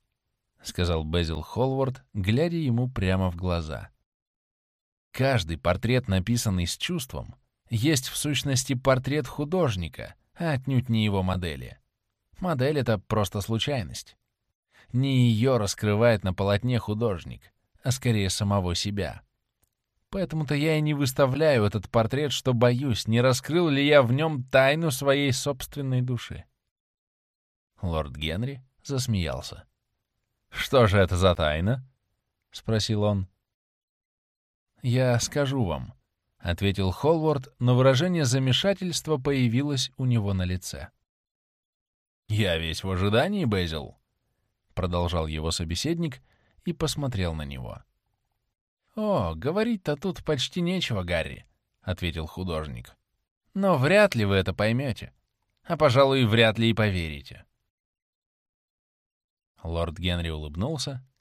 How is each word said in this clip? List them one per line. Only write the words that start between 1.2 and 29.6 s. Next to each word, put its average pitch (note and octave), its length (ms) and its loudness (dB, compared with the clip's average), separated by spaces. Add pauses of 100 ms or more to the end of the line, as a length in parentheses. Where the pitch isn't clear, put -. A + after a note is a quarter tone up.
Холвард, C3 600 -4 (100)
глядя B2 440 0
ему B2+ 300 0
прямо F#2+ 400 0
в E2+ 60 -4
глаза. E2+ 560 -6 (1200)
"Каждый G2+ 440 0
портрет, A2 500 0
написанный F#2+ 580 0
с - 100 -6
чувством, B2+ 600 -8 (340)
есть B2+ 380 0
в - 80 -10
сущности C#3 580 -2
портрет C3 540 0
художника, D3 880 -4 (200)
а E3+ 140 -4
отнюдь C3 380 0
не A2 160 2
его G2+ 180 2
модели. F2 560 -6 (640)
Модель — D3+ 400 0
это A#2 180 0
просто G#2 420 -2
случайность. A2 760 -4 (760)
Не B2+ 360 4
ее A#2+ 280 4
раскрывает G#2+ 680 2
на F#2 100 0
полотне G#2 460 0
художник, G#2 720 -4 (320)
а B2+ 80 2
скорее G#2+ 360 0
самого G2 460 0
себя. G2 480 -4 (880)
Поэтому-то D#3 460 -4
я D#3 220 2
и - 20 0
не D3+ 140 0
выставляю C#3 680 2
этот G2+ 260 0
портрет, A#2+ 440 0
что - 200 0
боюсь, B2 540 2
не A2+ 140 2
раскрыл C#3 480 2
ли C#3 180 2
я D3 160 10
в A#2 100 2
нем D3 300 0
тайну C#3+ 480 4
своей C#3 420 2
собственной C3 680 -2
души". A#2+ 420 -6 (1400)
Лорд D#2 340 -2
Генри G2 480 -6 (180)
засмеялся. G2 840 -4 (840)